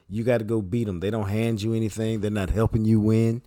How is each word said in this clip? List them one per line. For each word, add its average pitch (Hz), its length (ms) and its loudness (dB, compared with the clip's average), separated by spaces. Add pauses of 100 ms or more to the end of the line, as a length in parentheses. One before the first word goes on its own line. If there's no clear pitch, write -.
you 107 140 -6
gotta 117 220 2
go 113 180 -2
beat 107 240 -2
'em. 90 140 -4
They 95 100 -2
don't 107 180 -2
hand 110 340 -2
you 110 120 -2
anything. 110 460 -2
They're 104 100 0
not 101 200 -2
helping 110 340 0
you 110 160 4
win, 113 460 2